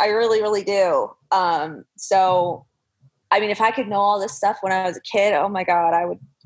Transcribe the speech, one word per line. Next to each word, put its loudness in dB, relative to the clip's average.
I 2
really, 2
really 0
do. 0
Um, -2
so, 0
I 4
mean, -4
if -4
I 4
could -4
know -2
all 2
this -6
stuff -2
when -2
I -2
was -4
a -16
kid, 0
oh 0
my -4
God, 2
I 0
would, -6